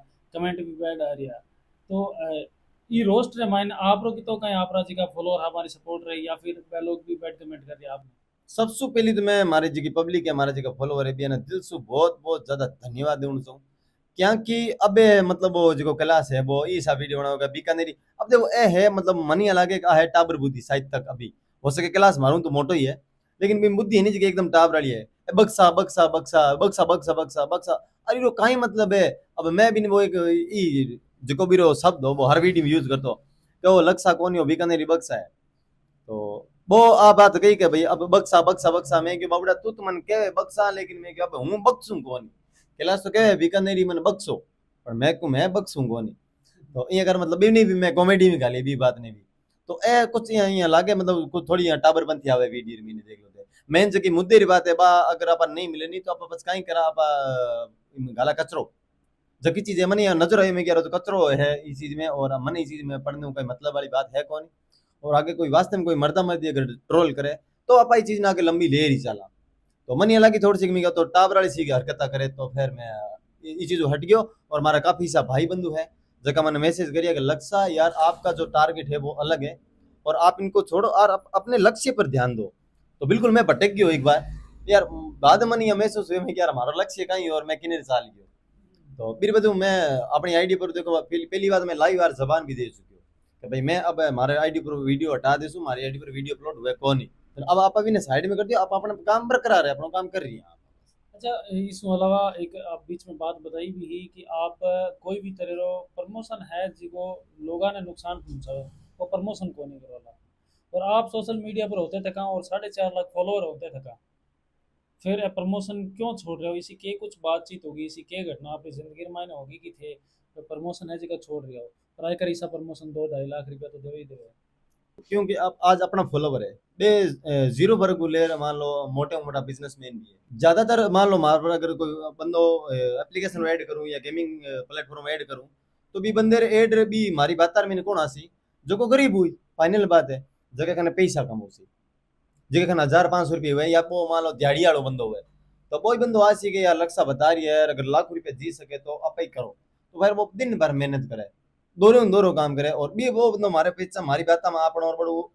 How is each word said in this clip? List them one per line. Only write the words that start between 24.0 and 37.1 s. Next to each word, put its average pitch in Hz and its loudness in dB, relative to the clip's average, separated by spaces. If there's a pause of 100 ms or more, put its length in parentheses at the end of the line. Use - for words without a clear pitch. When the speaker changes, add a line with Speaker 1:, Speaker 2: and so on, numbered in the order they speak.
Speaker 2:
नहीं 202 2
जी 196 0
एकदम 180 0
टाबर 165 6
वाली 147 0
है, 113 -4
ए - -14
बक्सा 202 6
बक्सा 170 2
बक्सा 156 2
बक्सा 190 2
बक्सा 165 0
बक्सा 151 -2
बक्सा, 175 -4 (340)
अरे 240 0
रो 240 2
काई 233 2
मतलब 214 0
है। 190 4 (320)
अब 160 -2
मैं 208 4
भी 214 0
वो 202 4
एक 185 0 (380)
ई 139 0 (240)
जो 139 0
भी 185 6
रो 165 6
शब्द 151 0
हो 135 0
वो 139 2
हर 151 6
video 170 2
में 143 2
यूज 151 0
करतो, 131 -4 (500)
तो 180 6
वो 185 8
लक्सा 180 4
कौन 180 0
हो 165 2
बीकानेरी 165 0
बक्सा 160 -2
है, 101 -8
तो - -14 (220)
वो 214 8
आ 208 8